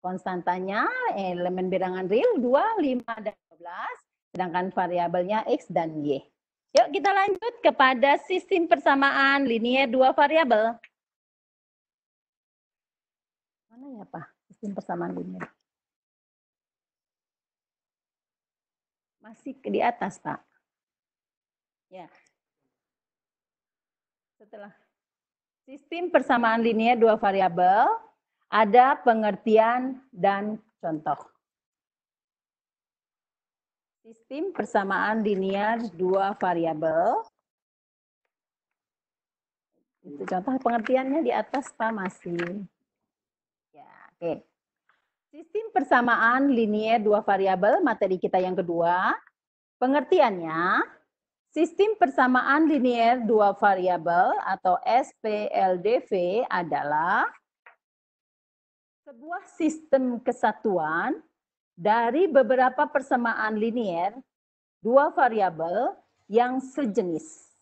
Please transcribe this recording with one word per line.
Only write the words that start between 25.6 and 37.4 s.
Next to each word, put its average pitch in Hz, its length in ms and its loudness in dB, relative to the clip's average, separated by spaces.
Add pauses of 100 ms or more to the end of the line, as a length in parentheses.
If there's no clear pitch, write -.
sistem 330 400 -10
persamaan 240 560 0
linier 226 320 2
dua 220 240 4
variabel, 190 720 2 (560)
ada 233 560 4
pengertian 220 960 2 (160)
dan 196 480 -2 (160)
contoh. 156 400 -6 (2750)
Sistem 277 500 -10
persamaan 208 720 -2
linier 202 720 0
dua 190 400 0
variabel. 165 880 0 (2750)